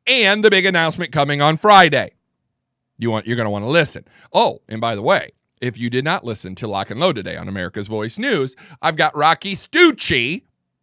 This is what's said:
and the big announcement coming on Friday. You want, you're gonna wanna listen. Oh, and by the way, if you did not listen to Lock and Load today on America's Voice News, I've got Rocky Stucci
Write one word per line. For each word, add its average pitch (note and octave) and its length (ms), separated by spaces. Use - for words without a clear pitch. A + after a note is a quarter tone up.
and G#3+ 380
the G#3+ 60
big F#3+ 140
announcement E3+ 460
coming C#3+ 320
on D#3 140
Friday. E3+ 540
You A2+ 120
want, A2 160
you're A#2 100
gonna A2 140
wanna G2+ 160
listen. D3+ 380
Oh, - 360
and A2 120
by A2+ 140
the G2+ 80
way, D3+ 280
if A#2+ 160
you A#2 140
did C3 140
not E3+ 180
listen G2+ 340
to A2+ 120
Lock G2 220
and G#2+ 100
Load E3+ 160
today F2+ 200
on F2+ 120
America's F#2+ 400
Voice A2 280
News, G3 380
I've D#3+ 160
got D#3 200
Rocky E3 380
Stucci G3+ 880